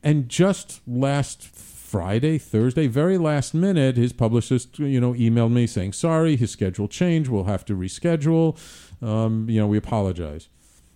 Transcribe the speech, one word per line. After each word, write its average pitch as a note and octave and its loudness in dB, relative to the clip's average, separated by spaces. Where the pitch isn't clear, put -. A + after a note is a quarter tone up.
And D3 2
just - -2
last C3+ -2
Friday, A2+ -4
Thursday, B2+ 0
very D3+ 0
last D3+ -2
minute, D#3 2
his A#2+ 2
publicist, A#2 0
you C#3 0
know, B2 2
emailed A#2 2
me A#2+ 2
saying, G2 -4
"Sorry, D#3+ 0
his A2+ 0
schedule G2+ -4
changed. E3 0
We'll G2+ 0
have G2 -4
to G#2 -4
reschedule. D#3+ 0
Um, A2 -2
you A2 2
know, G#2+ 2
we G#2 2
apologize." F2+ -4